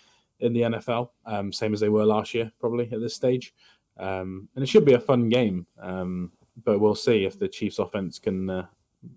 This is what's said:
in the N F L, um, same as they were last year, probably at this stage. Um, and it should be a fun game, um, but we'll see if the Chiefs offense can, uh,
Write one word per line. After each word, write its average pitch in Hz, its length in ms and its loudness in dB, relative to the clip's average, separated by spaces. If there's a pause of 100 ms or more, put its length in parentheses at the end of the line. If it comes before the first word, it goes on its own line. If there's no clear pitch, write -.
(400)
in 120 140 0
the 117 100 0
N 113 100 -2
F 110 140 -10
L, 120 260 -4 (120)
um, 101 260 -6
same 107 220 -2
as 104 80 -2
they 104 80 2
were 107 160 4
last 107 280 2
year, 113 260 -4
probably 120 320 -4
at 113 100 -6
this 117 120 -6
stage. 127 400 -2 (440)
Um, 95 580 -8
and 135 80 -4
it 131 40 -2
should 214 180 8
be 139 80 8
a 120 60 8
fun 120 300 2
game, 107 380 0 (120)
um, 90 520 -6 (340)
but 104 140 2
we'll 104 160 4
see 110 280 2
if 95 160 -4
the 98 80 -2
Chiefs - 320 -6
offense 95 400 -6
can, 95 300 -4
uh, 92 180 -6 (500)